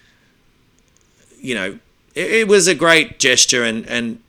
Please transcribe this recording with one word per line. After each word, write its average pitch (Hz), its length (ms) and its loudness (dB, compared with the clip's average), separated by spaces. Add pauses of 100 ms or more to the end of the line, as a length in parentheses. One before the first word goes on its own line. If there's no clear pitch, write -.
(1400)
you 127 160 -8
know, 98 240 -8 (360)
it, 165 160 -4
it 220 160 0
was 190 200 4
a 185 80 0
great 160 440 2
gesture. 127 440 2
And, 113 240 -6
and 120 420 -8